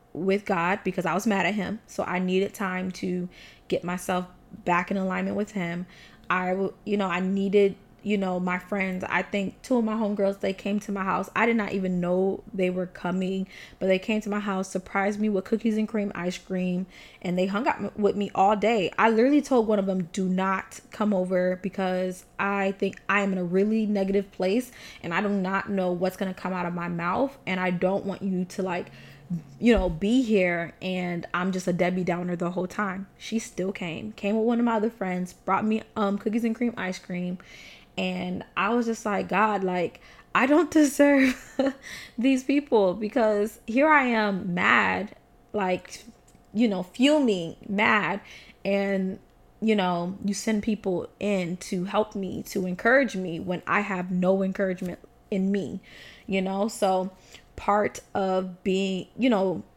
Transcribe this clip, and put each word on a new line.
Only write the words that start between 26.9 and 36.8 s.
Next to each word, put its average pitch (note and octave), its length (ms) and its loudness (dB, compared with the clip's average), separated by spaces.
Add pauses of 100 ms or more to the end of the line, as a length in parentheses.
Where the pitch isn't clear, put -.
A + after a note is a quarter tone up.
and F#3 120 -2
I F#3 120 0
don't F3+ 340 0
want G3 160 -6
you F#3 240 0
to, - 160 -8
like, F3+ 260 -4 (720)
you A#3 140 6
know, F#3 160 4
be G3+ 320 2
here, F3+ 580 2
and F3+ 540 -4
I'm F#3 180 0
just F#3 160 -4
a F3+ 60 0
Debbie F3+ 300 0
Downer F3 320 -2
the F3 160 -2
whole F3+ 160 -4
time." F#3+ 400 -6 (100)
She - 220 -4
still F#3+ 320 -6
came, F#3 400 -8
came G#3 240 -2
with A3 100 2
one A#3 140 2
of A#3+ 60 2
my A#3 100 2
other A3 140 2
friends, F3+ 440 -4
brought - 320 0
me, A3 160 0 (140)
um, G3+ 220 0
cookies A3 260 -2
and A3+ 100 0
cream A#3 240 -2
ice F#3 220 -4